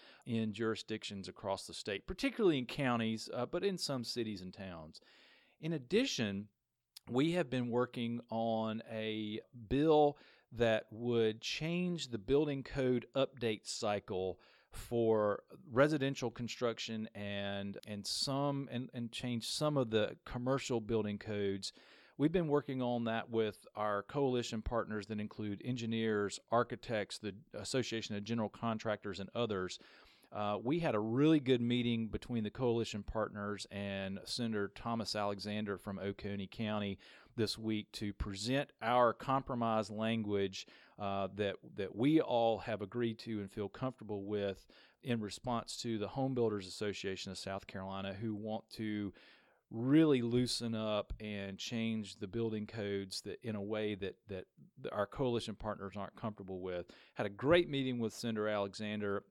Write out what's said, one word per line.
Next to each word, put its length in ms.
in 280
jurisdictions 720
across 380
the 80
state, 340
particularly 520
in 60
counties, 680
uh, 120
but 180
in 140
some 260
cities 380
and 120
towns. 480
In 140
addition, 760
we 220
have 180
been 200
working 600
on 600
a 520
bill 500
that 400
would 500
change 680
the 100
building 440
code 520
update 500
cycle 760
for 720
residential 580
construction 840
and, 640
and 180
some, 640
and, 220
and 180
change 360
some 300
of 120
the 260
commercial 560
building 360
codes. 540
We've 140
been 180
working 320
on 240
that 240
with 360
our 280
coalition 580
partners 460
that 120
include 440
engineers, 760
architects, 680
the 160
Association 600
of 100
General 240
Contractors, 720
and 120
others. 460
Uh, 280
we 180
had 160
a 40
really 400
good 220
meeting 460
between 360
the 60
coalition 540
partners 680
and 540
Senator 500
Thomas 400
Alexander 640
from 220
Oconee 520
County 480
this 200
week 340
to 220
present 560
our 320
compromise 760
language, 760
uh, 380
that, 200
that 180
we 280
all 380
have 220
agreed 380
to 220
and 100
feel 160
comfortable 560
with 420
in 160
response 560
to 220
the 100
Home 260
Builders 320
Association 680
of 40
South 300
Carolina, 460
who 200
want 380
to 420
really 500
loosen 540
up 440
and 380
change 640
the 80
building 380
codes 560
that, 220
in 120
a 60
way 340
that, 200
that 160
the, 120
our 140
coalition 500
partners 420
aren't 180
comfortable 460
with. 240
Had 100
a 40
great 400
meeting 300
with 140
Senator 340
Alexander, 840